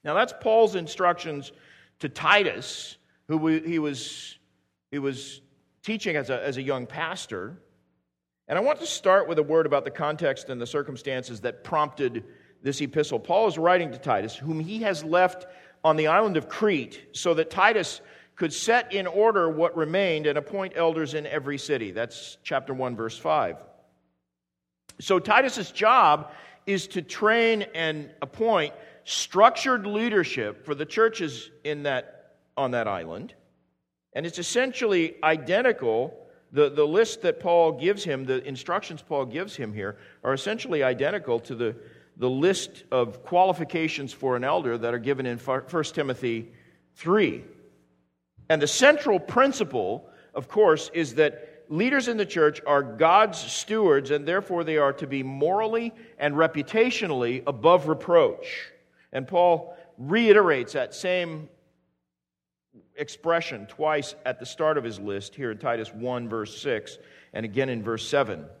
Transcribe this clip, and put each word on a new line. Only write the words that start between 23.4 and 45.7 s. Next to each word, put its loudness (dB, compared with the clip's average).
So 2
Titus's 2
job 4
is -2
to -6
train 2
and -4
appoint 0
structured 4
leadership -2
for -4
the -6
churches -2
in -6
that, -6
on 0
that 0
island. -8
And -4
it's -8
essentially 0
identical, 0
the, 4
the 2
list 0
that 0
Paul 4
gives -2
him, -4
the -2
instructions -6
Paul -4
gives -8
him -8
here, -8
are 0
essentially -4
identical 0
to -12
the, -4
the -2
list -2
of -2
qualifications 0
for -2
an -4
elder -2
that -4
are -4
given -4
in -4
fir-, -4
First -4